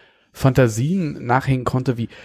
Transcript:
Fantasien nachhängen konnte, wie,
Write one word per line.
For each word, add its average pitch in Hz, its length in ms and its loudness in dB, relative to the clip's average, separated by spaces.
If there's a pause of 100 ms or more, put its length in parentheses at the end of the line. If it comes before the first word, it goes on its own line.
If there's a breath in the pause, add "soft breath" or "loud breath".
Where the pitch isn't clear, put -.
(320 soft breath)
Fantasien 135 920 0
nachhängen 127 380 0
konnte, 127 320 -2
wie, 113 120 -4 (160 loud breath)